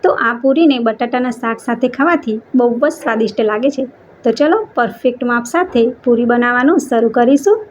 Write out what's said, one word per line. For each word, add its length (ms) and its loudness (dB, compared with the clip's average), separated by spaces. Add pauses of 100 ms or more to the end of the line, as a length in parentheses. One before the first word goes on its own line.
તો 120 2 (140)
આ 40 -2 (120)
પૂરીને 320 4 (100)
બટાટાના 540 -2
શાક 260 -6
સાથે 220 -2 (100)
ખાવાથી 400 0 (240)
બહુ 80 2 (140)
જ 160 0
સ્વાદિષ્ટ 500 -2
લાગે 260 0
છે. 120 -6 (340)
તો 160 0
ચલો, 240 2 (160)
પરફેક્ટ 540 -2
માપ 220 -2
સાથે 280 0 (240)
પૂરી 260 2
બનાવવાનું 560 2
શરૂ 300 0
કરીશું. 420 4 (100)